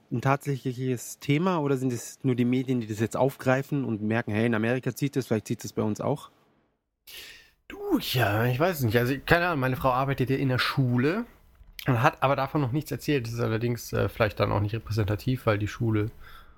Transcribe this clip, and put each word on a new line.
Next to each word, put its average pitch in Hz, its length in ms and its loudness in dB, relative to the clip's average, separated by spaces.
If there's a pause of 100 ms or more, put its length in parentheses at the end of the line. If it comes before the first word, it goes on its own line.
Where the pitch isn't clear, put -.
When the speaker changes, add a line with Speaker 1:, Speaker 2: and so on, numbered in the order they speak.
(120)
Speaker 1:
ein 123 80 -2
tatsächliches 131 1000 -2
Thema 170 420 2
oder 139 160 2
sind 127 160 -2
es - 300 -8
nur 127 140 2
die 123 80 2
Medien, 127 360 0
die 110 60 -6
das 107 140 -6
jetzt 110 160 0
aufgreifen 135 680 0
und 113 180 -2
merken, 110 280 0
hey, 110 160 2
in 117 80 2
Amerika 117 400 0
zieht 143 220 -4
es, 127 100 -2
vielleicht 110 220 -2
zieht - 160 -4
es 107 80 -12
bei 113 100 -2
uns 107 180 -2
auch? 123 300 -4 (1400)
Speaker 2:
Du, 403 320 -2 (140)
ja, 110 320 2
ich 123 160 0
weiß 160 220 2
nicht. 113 160 2
Also, 123 160 2 (100)
keine 170 240 4
Ahnung, 156 120 0
meine 127 160 0
Frau 135 140 2
arbeitet 131 400 0
ja 135 60 2
in 139 140 0
der 127 80 2
Schule 135 680 2 (640)
und 120 160 2
hat - 200 2
aber 135 140 4
davon 135 240 0
noch 131 100 0
nichts 143 220 -2
erzählt. 131 340 0
Das 117 60 -8
ist 117 80 -4
allerdings, 117 540 0
äh, 110 160 2
vielleicht - 280 0
dann 107 140 2
auch 101 80 2
nicht 104 140 -2
repräsentativ, 107 720 -2
weil 104 120 4
die 104 100 -2
Schule 110 420 0 (480)